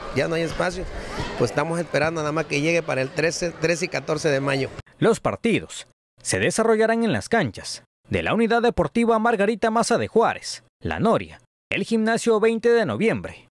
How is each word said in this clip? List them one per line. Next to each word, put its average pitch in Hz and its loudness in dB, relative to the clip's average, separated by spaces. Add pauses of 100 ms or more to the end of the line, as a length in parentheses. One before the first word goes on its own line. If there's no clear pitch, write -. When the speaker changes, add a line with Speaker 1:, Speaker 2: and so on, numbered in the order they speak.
(180)
Speaker 1:
ya 147 2
no 165 -2
hay 165 0
espacio. 175 -4 (560)
Pues 123 0
estamos 165 -2
esperando 160 -2
nada 151 -2
más 160 -2
que 151 -2
llegue 165 2
para 139 -2
el 135 -2
trece, 165 -2
trece 160 -2
y - 0
catorce 151 -4
de 135 2
mayo. 139 -2 (300)
Speaker 2:
Los 202 2
partidos 110 -2 (340)
se - -2
desarrollarán 220 2
en 202 2
las 104 -4
canchas 143 -2 (260)
de 92 0
la 160 0
Unidad 233 2
Deportiva 226 2
Margarita 220 0
Maza 226 2
de 110 -2
Juárez, - 0 (160)
La 80 -4
Noria, 120 0 (320)
el 175 -2
Gimnasio 220 2
veinte 226 2
de 233 4
Noviembre, 120 -2